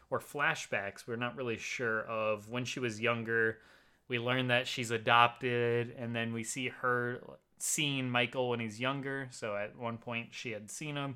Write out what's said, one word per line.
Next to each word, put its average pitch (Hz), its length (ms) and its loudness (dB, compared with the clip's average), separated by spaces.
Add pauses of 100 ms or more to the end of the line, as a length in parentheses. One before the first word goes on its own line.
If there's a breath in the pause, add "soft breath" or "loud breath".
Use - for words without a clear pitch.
(120 soft breath)
or 120 80 2
flashbacks, 143 880 -2
we're 117 80 -4
not 120 200 -4
really 120 220 -2
sure, 110 460 -2
of 107 440 0
when 123 180 -2
she 127 140 -4
was 113 220 -2
younger. 117 560 2 (500 soft breath)
We 120 120 0
learn 127 300 2
that 123 180 4
she's 117 240 -2
adopted, 120 1080 4
and 117 180 -4
then 113 160 -2
we 113 120 -2
see 127 240 -4
her 123 540 0 (360)
seeing 139 520 0
Michael 123 400 2
when 117 100 2
he's 110 200 -4
younger. 135 520 -2
So 107 240 -4
at 104 220 -6
one 117 200 -6
point 117 340 -6
she - 200 -8
had 104 180 -10
seen 151 280 -8
him, 139 180 -4